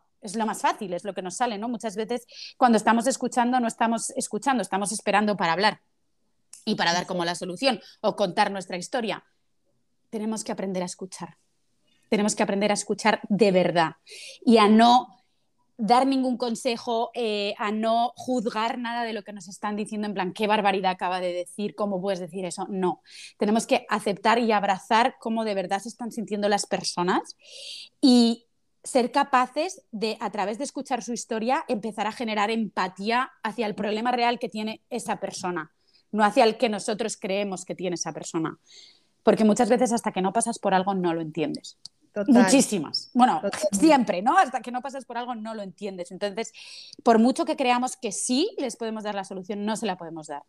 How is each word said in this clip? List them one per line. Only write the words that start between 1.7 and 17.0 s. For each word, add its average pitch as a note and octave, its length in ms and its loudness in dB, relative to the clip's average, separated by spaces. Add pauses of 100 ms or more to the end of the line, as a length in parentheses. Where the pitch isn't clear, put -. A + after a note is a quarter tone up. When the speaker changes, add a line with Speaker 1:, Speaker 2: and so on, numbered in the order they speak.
Speaker 1:
veces A3 300 -6 (320)
cuando A#3 180 6
estamos A3 300 4
escuchando B3 540 0
no A#3 60 0
estamos A3+ 440 -2
escuchando, A#3+ 520 -2
estamos F#3+ 300 -4
esperando G#3 460 0
para E3+ 160 2
hablar G3 260 2 (840)
y G#3+ 80 0
para E3+ 180 2
dar F3 140 0
como F3 180 -4
la E3+ 100 -2
solución F#3 460 -2 (220)
o G#3 120 0
contar G3+ 360 0
nuestra F#3+ 260 -8
historia. G3 480 -6 (840)
Tenemos G#3+ 340 -6
que A3 80 -8
aprender G3 300 -4
a F3 40 -2
escuchar. - 520 -14 (720)
Tenemos G#3 260 0
que A3+ 60 -2
aprender G3+ 280 0
a G#3 40 2
escuchar G#3 460 0 (100)
de G3+ 220 6
verdad F3 400 4 (520)
y A3+ 140 8
a G#3 100 8
no A#3+ 460 8 (640)
dar A#3+ 280 6
ningún C4 320 2
consejo, A#3 720 -2